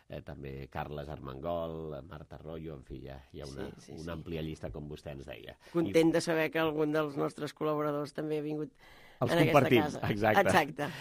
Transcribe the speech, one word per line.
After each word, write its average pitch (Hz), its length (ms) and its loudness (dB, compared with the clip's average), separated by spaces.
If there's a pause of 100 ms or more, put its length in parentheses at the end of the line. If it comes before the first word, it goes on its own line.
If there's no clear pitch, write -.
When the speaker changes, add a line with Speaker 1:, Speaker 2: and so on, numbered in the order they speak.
Speaker 1:
eh, 76 120 -10
també 69 480 -12
Carles 73 400 -8
Armengol, 78 960 -6
Marta 76 320 -14
Arroyo, 78 400 -12
en 65 80 -16
fi, 69 160 -14
hi 65 100 -14
ha, 67 120 -14 (100)
hi 76 100 -12
ha 71 40 -10
una, 67 260 -10
Speaker 2:
Sí, - 100 -18
sí, - 120 -20
Speaker 1:
una 80 100 -12
Speaker 2:
sí. 82 60 -8
Speaker 1:
àmplia 80 320 -6
llista, 78 280 -6
com 76 180 -10
vostè 76 240 -10
ens 69 140 -12
deia. - 320 -14 (140)
Speaker 2:
Content 165 380 4
Speaker 1:
I - 20 8
Speaker 2:
de 156 100 2
saber 160 300 0
que 160 80 -2
algun 156 320 2
dels 151 260 0
nostres 151 380 -2
col·laboradors 151 580 -2
també 156 260 -2
ha - 40 -2
vingut 151 260 -4 (520)
Speaker 1:
Els 120 100 2
Speaker 2:
en 165 60 6
aquesta 165 160 6
Speaker 1:
compartim, 131 300 8
Speaker 2:
casa. 147 160 -4 (120)
Speaker 1:
exacte. 107 300 6
Speaker 2:
Exacte. 165 460 4 (140)